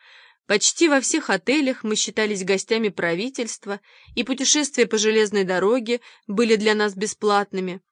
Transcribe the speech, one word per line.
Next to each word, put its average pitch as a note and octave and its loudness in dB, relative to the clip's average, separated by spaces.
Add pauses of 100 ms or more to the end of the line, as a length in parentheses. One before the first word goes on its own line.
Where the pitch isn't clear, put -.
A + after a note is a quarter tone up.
(460)
Почти G#3 2
во C#4 4
всех - -2
отелях B3+ 0
мы G#3+ -2
считались G#3 -2
гостями G3+ 0
правительства, G3+ -4 (340)
и A#3 -2
путешествия C4 0
по A3+ -2
железной G#3 2
дороге G#3+ 0 (280)
были A3 2
для G#3+ 2
нас G#3 0
бесплатными, G3+ -2 (100)